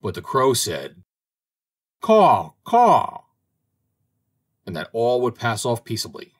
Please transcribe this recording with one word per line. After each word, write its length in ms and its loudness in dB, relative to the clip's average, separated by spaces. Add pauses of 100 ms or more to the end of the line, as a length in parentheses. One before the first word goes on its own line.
But 120 -8
the 60 -10
crow 320 0
said, 500 -6 (960)
Caw, 500 4 (140)
caw, 580 2 (1400)
and 100 -12
that 160 -10
all 300 0
would 140 -4
pass 280 -4
off 200 -4
peaceably. 560 -12